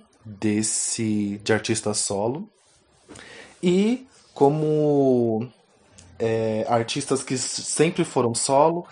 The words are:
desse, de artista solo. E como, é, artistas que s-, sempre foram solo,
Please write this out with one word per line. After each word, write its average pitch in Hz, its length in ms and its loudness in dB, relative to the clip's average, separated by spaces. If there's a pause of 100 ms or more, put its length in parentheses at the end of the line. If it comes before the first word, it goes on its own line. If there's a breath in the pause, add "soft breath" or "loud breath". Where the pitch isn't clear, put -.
(260)
desse, 107 1160 -2
de 113 80 2
artista 107 420 0
solo. 117 540 -4 (1120 loud breath)
E 202 460 2 (260)
como, 139 1120 2 (720)
é, 113 500 0
artistas 127 540 -2
que 135 120 -6
s-, - 280 -6
sempre 165 420 0
foram 120 300 0
solo, 160 580 2